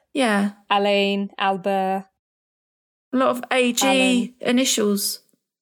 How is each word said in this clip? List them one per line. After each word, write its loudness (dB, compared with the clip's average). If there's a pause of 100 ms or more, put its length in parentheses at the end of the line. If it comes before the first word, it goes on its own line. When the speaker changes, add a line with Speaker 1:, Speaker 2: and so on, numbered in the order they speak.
(140)
Speaker 1:
Yeah. 0 (180)
Speaker 2:
Alain, 0
Albert. -2 (1080)
Speaker 1:
A 0
lot 2
of -4
A 2
G 0
Speaker 2:
Alan. 2
Speaker 1:
initials. 0 (400)